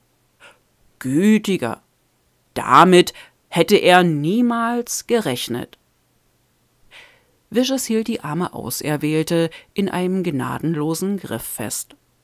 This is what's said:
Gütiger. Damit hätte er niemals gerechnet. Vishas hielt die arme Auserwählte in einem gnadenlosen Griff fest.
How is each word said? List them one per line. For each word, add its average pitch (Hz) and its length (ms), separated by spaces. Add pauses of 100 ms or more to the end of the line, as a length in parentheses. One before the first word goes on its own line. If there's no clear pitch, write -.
(1000)
Gütiger. 185 840 (720)
Damit 170 640 (340)
hätte 180 280
er 180 260
niemals 233 1040
gerechnet. 127 720 (1700)
Vishas 254 380
hielt 220 220
die - 120
arme 156 320
Auserwählte 156 960 (240)
in 202 160
einem 185 340
gnadenlosen 160 960
Griff - 280
fest. - 520 (280)